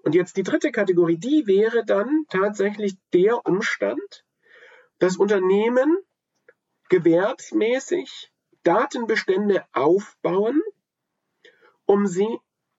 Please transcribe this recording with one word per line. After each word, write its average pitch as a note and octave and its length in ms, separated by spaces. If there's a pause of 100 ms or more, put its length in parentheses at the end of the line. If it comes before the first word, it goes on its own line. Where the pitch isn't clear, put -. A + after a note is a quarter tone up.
Und D3+ 120
jetzt F3+ 220
die G3 60
dritte D4 300
Kategorie, F3 440
die B3+ 300
wäre G#3+ 400
dann A#3+ 420
tatsächlich G3+ 720 (160)
der G#3 320
Umstand, G#3+ 800 (720)
dass F3+ 180
Unternehmen G#3+ 800 (920)
gewerbsmäßig G#3 1400 (320)
Datenbestände G#3 1080
aufbauen, G3+ 880 (1300)
um G3+ 200
sie F#3+ 220 (500)